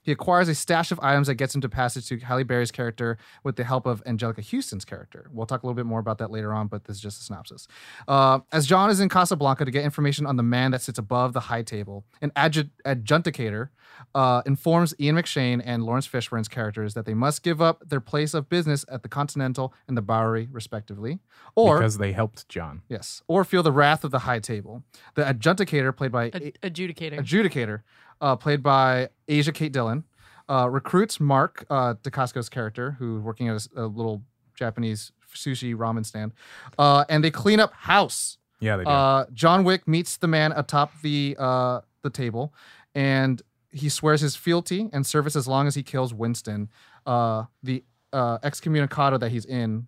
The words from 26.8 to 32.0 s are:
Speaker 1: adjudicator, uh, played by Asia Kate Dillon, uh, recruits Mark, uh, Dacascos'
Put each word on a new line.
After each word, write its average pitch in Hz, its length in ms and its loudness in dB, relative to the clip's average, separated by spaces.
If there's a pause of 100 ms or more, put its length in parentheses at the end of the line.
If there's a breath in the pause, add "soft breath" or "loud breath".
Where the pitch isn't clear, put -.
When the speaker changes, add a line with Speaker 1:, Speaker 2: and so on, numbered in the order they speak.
Speaker 1:
adjudicator, 127 600 0 (400 soft breath)
uh, 135 140 2
played 147 280 0
by 131 460 4 (180)
Asia 147 240 2
Kate 151 220 -4
Dillon, 123 300 -2 (460 soft breath)
uh, 131 200 2
recruits 180 500 0
Mark, 143 500 2
uh, 123 260 0
Dacascos' - 540 -6